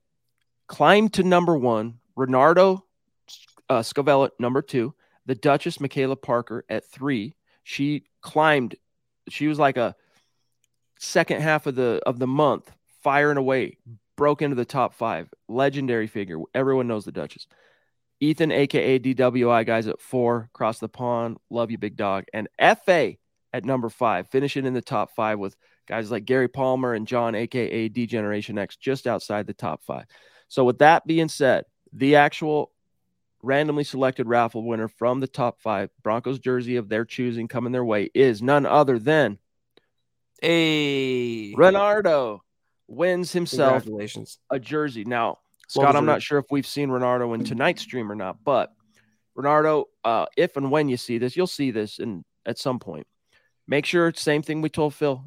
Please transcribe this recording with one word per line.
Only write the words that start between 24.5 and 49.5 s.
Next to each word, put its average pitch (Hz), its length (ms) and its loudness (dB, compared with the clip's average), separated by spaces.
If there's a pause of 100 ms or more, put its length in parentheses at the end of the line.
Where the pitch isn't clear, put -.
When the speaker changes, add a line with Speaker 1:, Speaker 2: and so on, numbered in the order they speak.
Speaker 1:
in 127 80 -2
the 120 80 -4
top 107 320 -4
five 110 240 -2
with 101 160 -8 (320)
guys 107 240 -8
like 107 140 -6
Gary 127 240 0
Palmer 131 460 -2
and 110 120 -6
John, 117 300 -2
A 113 100 -4
K 127 140 -6
A 113 280 -4
D 117 180 -4
Generation 104 520 -4
X, 98 160 -8
just 135 320 -4
outside 104 400 -4
the 104 80 -10
top - 300 -8
five. - 220 -10 (420)
So 135 160 2
with 123 140 2
that 156 280 6
being 160 220 2
said, 123 380 0 (260)
the 135 240 4
actual 151 560 2 (680)
randomly 147 440 0
selected 131 420 -2
raffle 117 380 0
winner 113 240 -4
from 123 320 -2
the 131 80 -4
top 120 320 -4
five, 101 280 -4 (140)
Broncos 117 380 -2
jersey 123 340 -2
of 117 140 -4
their 110 160 -2
choosing 117 420 -6
coming 120 240 -6
their 127 140 -2
way, 107 300 0
is 117 280 4
none 135 240 4
other 131 320 4
than 120 400 2 (1040)
Speaker 2:
Hey. 135 1120 0
Speaker 1:
Renardo 180 840 4 (480)
wins 175 420 -2
himself 135 540 2
Speaker 2:
Congratulations. 107 560 -12 (100)
Speaker 1:
a 139 80 -2
jersey. 127 460 -6
Now, 113 340 -2 (360)
Speaker 2:
Well 139 100 4
Speaker 1:
Scott, - 40 6
I'm 143 40 6
Speaker 2:
deserved. 143 140 4
Speaker 1:
not 151 160 0
sure 147 160 -2
if 135 120 -2
we've 139 160 -2
seen 143 220 -4
Renardo 123 460 0
in 113 100 -4
tonight's 123 380 -2
stream 117 280 -8
or 104 40 -8
not, 98 280 -10
but 131 300 0 (640)
Renardo, 151 480 2 (180)